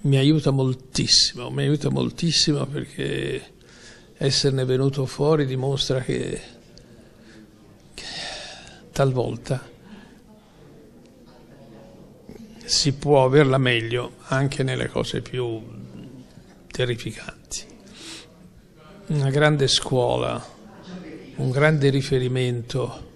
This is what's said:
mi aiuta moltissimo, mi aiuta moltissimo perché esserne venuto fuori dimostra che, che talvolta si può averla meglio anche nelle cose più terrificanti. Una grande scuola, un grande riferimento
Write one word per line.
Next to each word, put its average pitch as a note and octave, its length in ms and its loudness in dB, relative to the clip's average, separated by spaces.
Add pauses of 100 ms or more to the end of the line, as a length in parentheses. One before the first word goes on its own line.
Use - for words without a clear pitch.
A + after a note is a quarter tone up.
mi C#3 140 4
aiuta D3 340 4
moltissimo, B2+ 1000 0
mi C3+ 120 -2
aiuta C#3+ 280 2
moltissimo C3+ 760 0
perché C3+ 760 -6 (720)
esserne C3+ 480 0
venuto C3 420 0
fuori D3 400 2
dimostra C3 540 -2
che, - 400 -4 (1500)
che - 100 -14 (880)
talvolta B2+ 880 -2 (3000)
si - 220 2
può C#3+ 320 4
averla C3 340 6
meglio A#2+ 540 0 (160)
anche C3+ 340 0
nelle B2+ 240 -2
cose A#2+ 360 -4
più A#2 380 -6 (1080)
terrificanti. - 1000 -6 (1400)
Una C#3 220 2
grande D3 360 4
scuola, B2 720 0 (960)
un C3 140 -2
grande C#3 400 4
riferimento B2+ 1200 -2